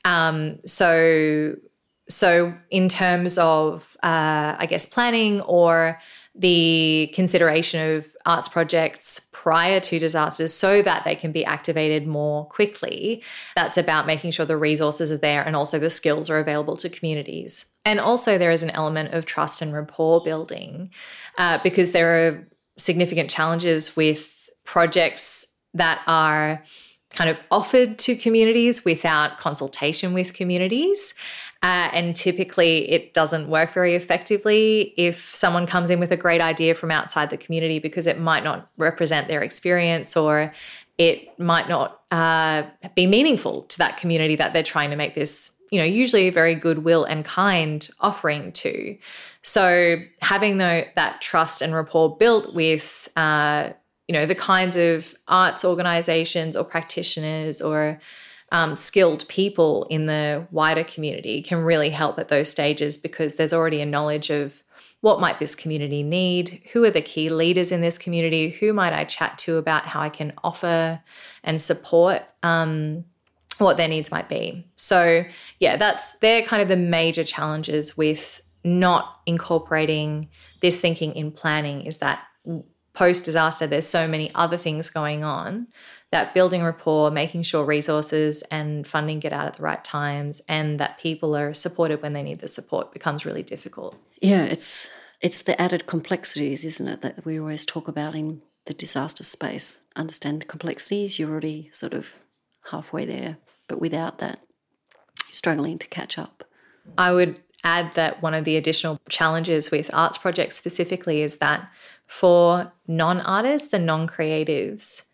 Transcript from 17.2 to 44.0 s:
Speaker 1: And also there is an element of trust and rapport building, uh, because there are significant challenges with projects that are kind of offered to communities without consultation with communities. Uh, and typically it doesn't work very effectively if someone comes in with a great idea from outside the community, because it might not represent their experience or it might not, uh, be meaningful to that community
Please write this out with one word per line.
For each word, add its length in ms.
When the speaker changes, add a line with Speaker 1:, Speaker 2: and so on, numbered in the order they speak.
Speaker 1:
And 160
also 360
there 140
is 140
an 60
element 440
of 120
trust 360
and 100
rapport 520
building, 680
uh, 240
because 300
there 340
are 220
significant 540
challenges 640
with 560
projects 840
that 360
are 560
kind 160
of 100
offered 480
to 160
communities 720
without 540
consultation 720
with 220
communities. 800
Uh, 320
and 200
typically 760
it 240
doesn't 340
work 240
very 220
effectively 1040
if 180
someone 500
comes 220
in 100
with 140
a 40
great 260
idea 320
from 160
outside 400
the 80
community, 400
because 280
it 140
might 240
not 320
represent 520
their 120
experience 720
or 380
it 420
might 300
not, 400
uh, 540
be 120
meaningful 560
to 160
that 180
community 400